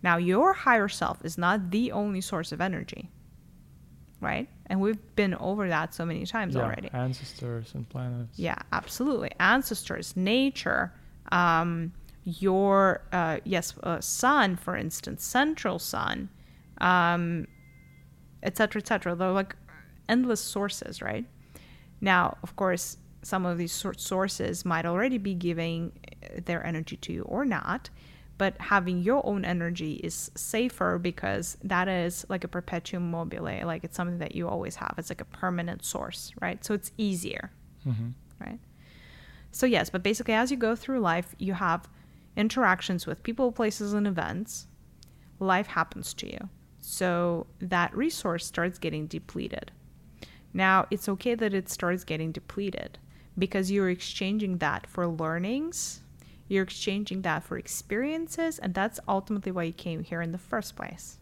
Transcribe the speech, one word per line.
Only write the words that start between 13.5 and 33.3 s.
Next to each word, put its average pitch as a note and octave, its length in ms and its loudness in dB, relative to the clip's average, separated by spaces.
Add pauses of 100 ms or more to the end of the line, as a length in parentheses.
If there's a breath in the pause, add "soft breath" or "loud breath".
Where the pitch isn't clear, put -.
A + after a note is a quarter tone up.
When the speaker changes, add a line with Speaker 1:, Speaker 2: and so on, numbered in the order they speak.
Speaker 1:
uh, E3+ 180 0
sun, B3 560 4
for - 200 -4
instance, - 480 -6
central B3+ 540 2
sun, - 500 -4 (520 loud breath)
um, E3+ 680 4 (960)
et F#3+ 140 -2
cetera, G#3+ 260 4
et - 40 -10
cetera. F3+ 280 0
They're, F#3 160 2
like, F#3+ 260 0 (520 loud breath)
endless A#3+ 320 4
sources, - 600 -4
right? - 240 -4 (760 loud breath)
Now, F#3 420 4
of - 140 -12
course, F#3 420 0 (240)
some F#3 240 -2
of F3 120 0
these E3+ 140 -2
sor-, F#3 220 -4
sources - 680 -2
might E3 220 0
already A3 320 2
be G3 160 -2
giving, E3+ 580 -2 (320)
uh, - 200 -10
their F3 200 -2
energy E3 340 -4
to - 140 -8
you E3 100 -4
or B3+ 220 -2
not, G#3+ 440 -2 (480 loud breath)
but G3 240 2
having F3+ 400 4
your A#3 260 4
own G3+ 180 0
energy E3+ 500 -2
is - 420 -6
safer F#3+ 640 0
because F3+ 640 -2
that F#3 240 2
is F3 400 0
like F#3 160 -4
a - 40 -6
perpetuum F3 600 -4
mobile, E3 320 -4